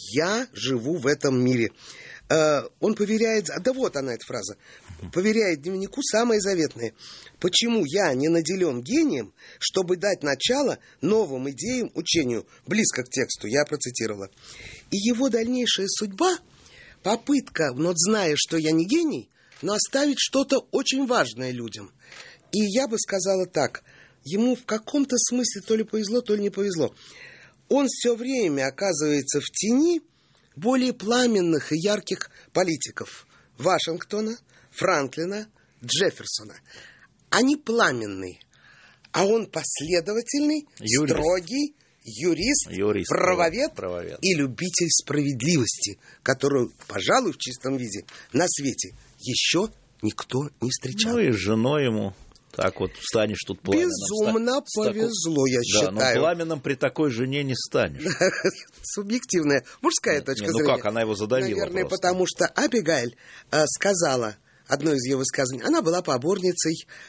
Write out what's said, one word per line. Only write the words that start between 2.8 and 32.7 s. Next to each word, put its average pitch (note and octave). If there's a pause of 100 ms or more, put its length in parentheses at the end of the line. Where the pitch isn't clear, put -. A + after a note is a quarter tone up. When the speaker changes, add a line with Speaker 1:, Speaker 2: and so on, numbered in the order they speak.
Speaker 1:
он G#3
поверяет, A3 (160)
да B3+
вот B3+
она, C3+
эта -
фраза, G#2+ (560)
поверяет F#3+
дневнику F#3+
самое A3+
заветное. D#3+ (460)
«Почему G#3+
я D#3
не C#3
наделён E3
гением, E3+ (260)
чтобы F#3
дать F#3
начало F3+ (220)
новым C#3+
идеям, G#3+
учению?» B2+ (200)
Близко -
к -
тексту, -
я C#3
процитировала. A2 (600)
И G3
его A#3
дальнейшая A3+
судьба, G#3+ (640)
попытка, A3
вот E3
зная, F#3
что -
я D#3
не E3
гений, B3 (340)
но G3
оставить C4+
что-то C4+
очень C4
важное B2+
людям. A2+ (640)
И G#3+
я G#3+
бы A3
сказала F#3+
так, D3+ (420)
ему A3
в -
каком-то B3
смысле A#3+
то A3
ли A3
повезло, A3
то A3
ли G3+
не G3+
повезло. F#3+ (720)
Он C#4
всё -
время G#3+
оказывается D3
в -
тени D4+ (540)
более B3
пламенных G#3
и D3+
ярких F#3+ (220)
политиков - (320)